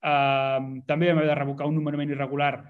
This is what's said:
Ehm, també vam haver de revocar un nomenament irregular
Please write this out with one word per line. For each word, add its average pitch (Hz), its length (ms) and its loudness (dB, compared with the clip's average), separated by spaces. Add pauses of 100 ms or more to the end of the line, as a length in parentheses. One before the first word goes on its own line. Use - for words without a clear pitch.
Ehm, 135 800 0
també 165 240 2
vam 160 140 4
haver 151 80 4
de 147 100 0
revocar 139 240 -4
un 156 140 0
nomenament 147 340 -2
irregular 139 400 -2 (160)